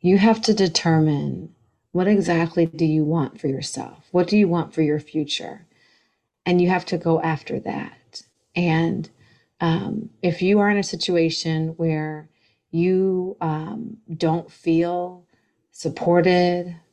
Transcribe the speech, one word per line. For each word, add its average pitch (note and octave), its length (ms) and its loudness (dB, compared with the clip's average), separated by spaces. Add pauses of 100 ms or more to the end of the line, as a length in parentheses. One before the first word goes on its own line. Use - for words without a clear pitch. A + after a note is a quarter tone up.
you F3+ 160 4
have A3 260 4
to A3 100 2
determine D#3+ 1000 0 (380)
what F3+ 160 0
exactly E3+ 580 2
do E3 200 -2
you D#3 180 2
want D3+ 360 -2
for - 80 -4
yourself? - 640 -8
What F3+ 160 2
do G#3 100 2
you G#3 100 4
want E3+ 260 -2
for D#3+ 80 0
your D3+ 180 2
future? - 680 -8 (800)
And F3 160 4
you F3 80 4
have F3+ 180 0
to F3+ 100 -4
go E3 240 0
after - 400 -4
that. - 600 -12 (320)
And, E3+ 540 0 (500)
um, G3 500 -2 (140)
if E3+ 180 -2
you G3 180 4
are G3+ 120 2
in G3+ 60 2
a G3 60 -2
situation E3 960 -2
where D#3 520 -4 (420)
you, F#3 680 0
um, E3 560 -6 (200)
don't E3 340 -2
feel F3 720 -2 (460)
supported F3 1040 2 (180)